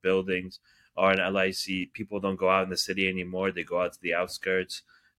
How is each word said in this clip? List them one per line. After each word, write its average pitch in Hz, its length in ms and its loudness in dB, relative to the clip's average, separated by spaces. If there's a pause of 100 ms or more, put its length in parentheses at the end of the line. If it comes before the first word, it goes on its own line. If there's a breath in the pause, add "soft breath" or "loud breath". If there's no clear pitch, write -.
buildings 92 600 0 (360 soft breath)
are 95 160 6
in 95 80 4
L 95 160 0
I 95 140 2
C. 95 360 -4
People 101 340 -8
don't 95 160 -2
go 92 140 2
out 95 140 4
in 92 60 -4
the 87 60 -6
city 95 320 0
anymore. 92 440 -2
They 87 120 -6
go 87 180 0
out 87 120 -2
to - 60 -20
the 85 140 -2
outskirts, 92 680 -2 (360 soft breath)